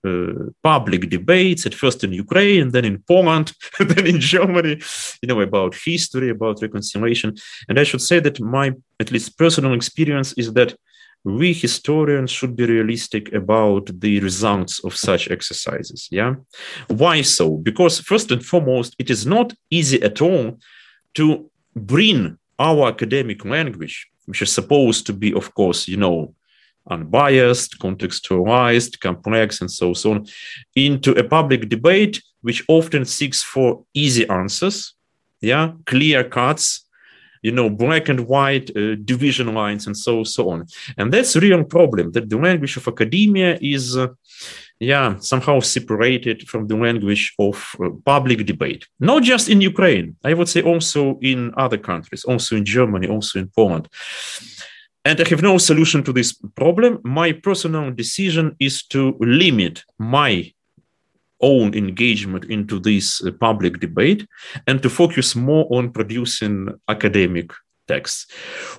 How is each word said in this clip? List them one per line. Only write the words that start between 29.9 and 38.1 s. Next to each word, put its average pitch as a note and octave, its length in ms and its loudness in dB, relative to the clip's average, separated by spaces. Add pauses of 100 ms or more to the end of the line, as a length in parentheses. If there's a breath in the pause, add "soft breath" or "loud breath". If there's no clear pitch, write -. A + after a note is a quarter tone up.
so G#2+ 200 0
on, G#2 140 -2 (480 loud breath)
into C#3 380 2
a - 120 4
public C3+ 440 2
debate, F#3 540 2 (200)
which A#2 260 -6
often D#3+ 360 2
seeks - 380 -4
for - 420 0 (100)
easy B2+ 340 0
answers, G2 640 -4 (460)
yeah, D3+ 320 0 (120)
clear C#3 400 2
cuts, B2+ 600 -2 (560 soft breath)
you A2 100 -2
know, A#2+ 160 2
black C3+ 400 0
and C3 180 0